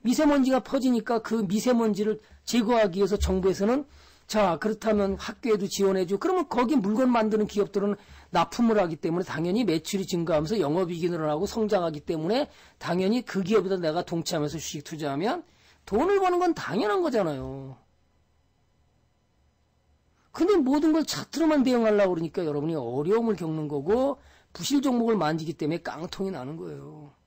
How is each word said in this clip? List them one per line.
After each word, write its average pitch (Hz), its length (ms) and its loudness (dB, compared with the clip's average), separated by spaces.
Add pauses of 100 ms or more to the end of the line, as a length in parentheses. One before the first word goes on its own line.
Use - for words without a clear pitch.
미세먼지가 262 600 4
퍼지니까 240 600 0
그 226 260 -2
미세먼지를 214 720 0 (260)
제거하기 220 520 2
위해서 196 200 2
정부에서는 196 680 0 (420)
자, 190 320 2
그렇다면 214 560 0
학교에도 208 520 -2
지원해 190 380 2
줘. 196 120 -2
그러면 359 320 0
거기 254 260 0
물건 220 340 2
만드는 214 380 2
기업들은 202 480 0 (360)
납품을 220 460 2
하기 170 200 2
때문에 175 260 -2
당연히 180 400 -2
매출이 175 420 -2
증가하면서 165 540 0
영업이익이 165 500 0
늘어나고 160 360 -2
성장하기 190 560 -2
때문에 180 480 -2 (280)
당연히 185 440 0
그 190 200 -6
기업에다 190 360 0
내가 170 260 -2
동참해서 160 540 -4
주식 143 260 -10
투자하면 160 600 -4 (400)
돈을 349 340 2
버는 359 200 2
건 349 140 2
당연한 370 480 -2
거잖아요. 139 760 -4 (2500)
근데 381 240 4
모든 294 340 2
걸 311 140 2
차트로만 302 580 0
대응하려고 220 500 4
그러니까 165 320 -4
여러분이 151 300 -2
어려움을 160 640 0
겪는 156 320 -4
거고 214 500 0 (320)
부실 262 300 0
종목을 233 340 2
만지기 160 380 0
때문에 160 280 -4
깡통이 180 500 -8
나는 143 260 -10
거예요. 147 560 -14 (140)